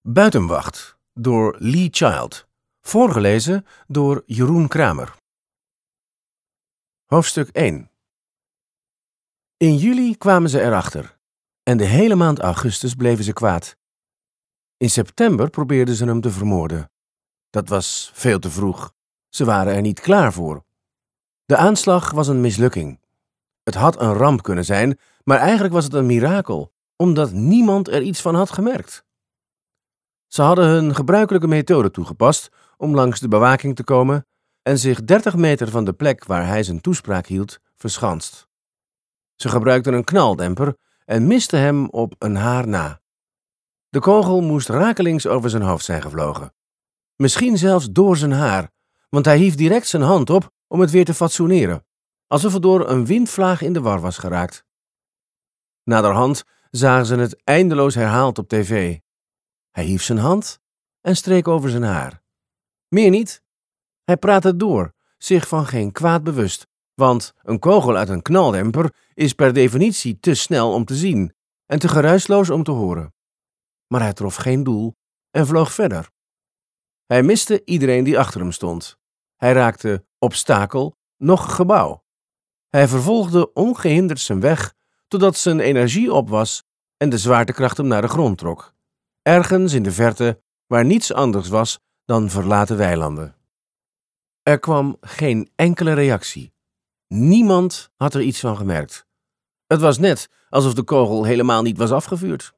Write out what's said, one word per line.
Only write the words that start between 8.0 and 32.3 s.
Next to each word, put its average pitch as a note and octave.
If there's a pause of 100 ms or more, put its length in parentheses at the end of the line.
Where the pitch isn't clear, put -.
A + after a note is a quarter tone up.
In D#3
juli A#3+
kwamen F3
ze C3
erachter. G2 (440)
En B2
de G#2+
hele F3+
maand E3
augustus A2
bleven A#2+
ze G#2
kwaad. F#2 (1000)
In A#2+
september D3
probeerden B2+
ze A2
hem A#2
te A#2
vermoorden. E2+ (600)
Dat G#2
was -
veel A2
te F2
vroeg. F#2+ (340)
Ze -
waren G2+
er G2+
niet G#2+
klaar E3+
voor. D#2 (800)
De C#3
aanslag F3+
was D3
een C3+
mislukking. G#2 (640)
Het -
had C3+
een A2+
ramp A#2+
kunnen F2+
zijn, G#2+ (260)
maar C3+
eigenlijk F#3+
was E3
het C#3
een C3+
mirakel, A#2+ (240)
omdat D#3
niemand G3
er C#3
iets F3
van E3+
had F#3
gemerkt. - (1200)
Ze -
hadden E3+
hun D#3
gebruikelijke F3+
methode D3+
toegepast - (280)